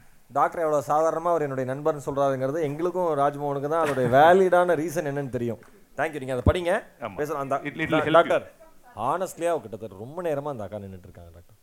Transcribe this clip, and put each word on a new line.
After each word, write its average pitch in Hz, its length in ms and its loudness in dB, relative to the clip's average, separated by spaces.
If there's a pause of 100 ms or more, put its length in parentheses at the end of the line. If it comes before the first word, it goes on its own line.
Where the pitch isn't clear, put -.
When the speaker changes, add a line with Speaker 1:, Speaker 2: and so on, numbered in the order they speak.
(320)
Speaker 1:
டாக்டர் 160 280 0
எவ்வளோ 151 260 0
சாதாரணமா 160 420 0
அவர் 170 140 2
என்னுடைய 131 320 -4
நண்பர்னு 147 320 -2
சொல்றாருங்கிறது 139 560 0
எங்களுக்கும் 165 560 -2
ராஜ்மோகனுக்கு 143 500 -2
தான் 160 200 2
அதோடைய 127 200 0
வேலிடான 180 680 6
ரீசன் 156 300 -2
என்னன்னு 139 220 -4
தெரியும். 117 300 -4 (380)
Thank 151 160 -2
you. 147 60 -8
நீங்க 131 180 -6
அதை 123 80 -4
படிங்க. 180 400 2 (160)
Speaker 2:
ஆமா. 107 160 -8
Speaker 1:
பேசலாம். 147 260 -4
அந்த 135 140 -2
Speaker 2:
It, 143 100 -6
it 139 80 -10
will 160 180 -4
help 151 140 0
you. 151 40 -2
Speaker 1:
டாக்டர், 160 440 4 (420)
honestly-ஆ 165 600 -2
கிட்டத்தட்ட 104 400 -10
ரொம்ப 139 260 -12
நேரமா 147 260 -4
அந்த 120 160 -8
அக்கா 98 120 -10
நின்னுட்டு 95 260 -12
இருக்காங்க 87 320 -20
டாக்டர். - 280 -20